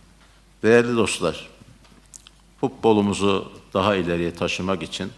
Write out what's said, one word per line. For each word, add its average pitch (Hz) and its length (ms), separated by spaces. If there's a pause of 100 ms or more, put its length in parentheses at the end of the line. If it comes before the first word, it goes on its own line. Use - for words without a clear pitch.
(640)
Değerli 117 340
dostlar, 90 520 (1120)
futbolumuzu 101 920 (220)
daha 101 220
ileriye 85 380
taşımak 90 500
için 92 340